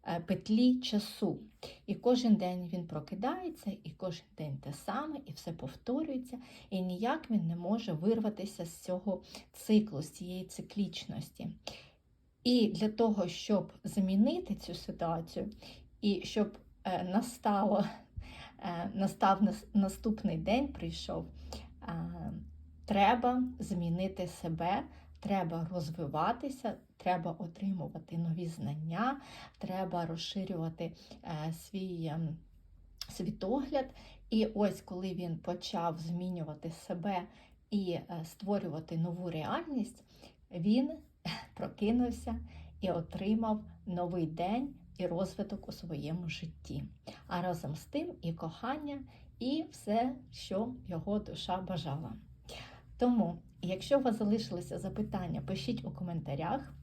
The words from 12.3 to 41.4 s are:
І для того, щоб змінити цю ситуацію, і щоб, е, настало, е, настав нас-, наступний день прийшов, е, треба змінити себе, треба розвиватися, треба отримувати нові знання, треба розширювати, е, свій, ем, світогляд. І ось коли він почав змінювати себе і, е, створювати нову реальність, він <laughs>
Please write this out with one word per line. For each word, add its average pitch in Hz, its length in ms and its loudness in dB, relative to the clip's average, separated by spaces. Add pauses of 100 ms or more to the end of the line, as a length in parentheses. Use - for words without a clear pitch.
І 240 240 8
для 214 200 2
того, 208 400 4
щоб 185 440 0 (120)
змінити 208 680 4
цю - 200 -8
ситуацію, 165 760 -2 (500)
і 202 240 4
щоб, - 340 0 (260)
е, 180 200 0
настало, 202 800 4 (760)
е, 175 360 -4
настав 196 480 4
нас-, - 320 2
наступний 196 600 2
день 226 320 2
прийшов, 165 580 -6 (560)
е, 170 500 -4 (520)
треба 240 580 6 (160)
змінити 175 680 0
себе, 170 560 0 (380)
треба 170 520 0
розвиватися, 170 1000 -2 (220)
треба 175 420 0
отримувати 170 800 -4
нові 170 280 0
знання, 165 760 -2 (380)
треба 185 480 -2
розширювати, 165 840 -4 (320)
е, 160 280 -4
свій, 175 540 -6
ем, 160 300 -2 (720)
світогляд. 262 800 0 (440)
І 220 160 4
ось 202 340 2
коли 185 340 -4
він 170 240 -2
почав 170 600 -2
змінювати 165 720 -4
себе 180 520 -2 (480)
і, 196 200 0
е, 165 340 -4
створювати 170 720 -2
нову 175 340 0
реальність, 247 760 -2 (460)
він 214 400 4 (340)
<laughs> - 300 -8